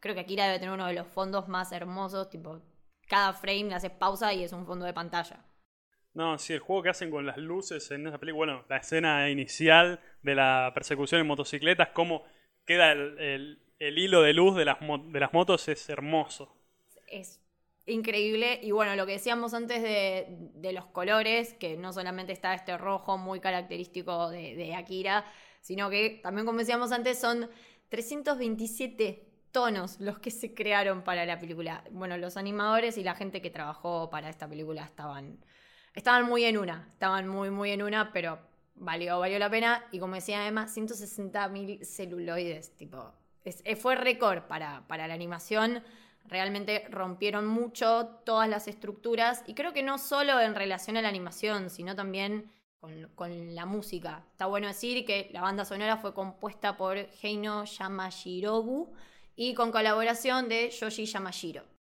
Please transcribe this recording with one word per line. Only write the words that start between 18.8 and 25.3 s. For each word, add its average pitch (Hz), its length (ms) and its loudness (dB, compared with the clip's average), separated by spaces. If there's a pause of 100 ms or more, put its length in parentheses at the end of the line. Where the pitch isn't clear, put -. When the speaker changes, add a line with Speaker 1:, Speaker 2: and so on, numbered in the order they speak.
Speaker 1:
lo 190 100 0
que 196 60 -4
decíamos 233 420 -2
antes 233 280 -2
de, 196 460 0
de 170 440 -10
los 180 140 -10
colores, 220 680 2
que 165 220 -6
no 185 160 -8
solamente 185 400 -6
está 185 220 -2
este 180 220 -6
rojo 190 400 -2
muy 185 240 -6
característico 180 920 -4
de, 170 260 -12
de 165 180 -6
Akira, 185 500 0 (360)